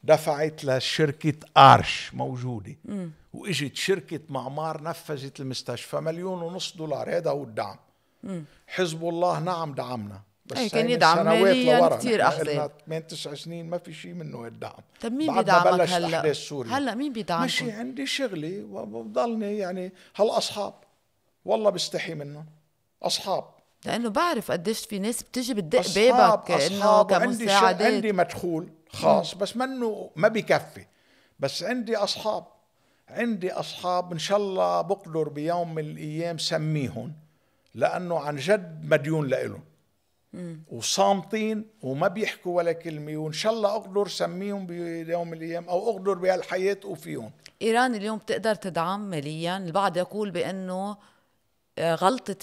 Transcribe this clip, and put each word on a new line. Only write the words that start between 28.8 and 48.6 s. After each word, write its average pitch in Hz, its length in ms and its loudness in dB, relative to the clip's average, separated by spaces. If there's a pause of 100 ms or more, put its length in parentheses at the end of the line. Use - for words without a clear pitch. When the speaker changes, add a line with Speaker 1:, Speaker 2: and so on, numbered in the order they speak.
Speaker 1:
خاص، 156 460 2
Speaker 2:
مم. 180 60 -8
Speaker 1:
بس 196 160 -4
منه، 233 600 -4
ما 180 120 4
بكفي. 170 560 0 (540)
بس 139 240 -4
عندي 226 340 -2
أصحاب، 202 480 -2 (640)
عندي 208 440 -2
أصحاب 180 600 -2
إن 165 60 -6
شاء 196 200 2
الله 185 420 2
بقدر 160 480 -2
بيوم 160 460 -4
من 156 100 -4
الأيام 156 540 -6
سميهم، 151 720 -2 (640)
لأنه 170 440 0
عن 147 180 -4
جد 160 480 0
مديون 151 440 2
لإلهم. 123 340 -2 (720)
Speaker 2:
مم. 170 380 -12
Speaker 1:
وصامتين 202 960 -2 (160)
وما 143 260 -2
بيحكوا 185 480 -4
ولا 170 160 0
كلمة، 156 440 -8
وإن 156 160 -6
شاء 214 200 0
الله 214 240 0
أقدر 202 320 -2
سميهم 185 580 -6
بيوم 170 640 -6
من 165 80 -10
الأيام، 165 320 -8
أو 185 220 0
أقدر 196 240 0
بهالحياة 185 680 0
أوفيهم. 151 460 -10 (320)
Speaker 2:
إيران 233 320 4
اليوم 214 240 -4
بتقدر 208 360 -2
تدعم 190 560 -4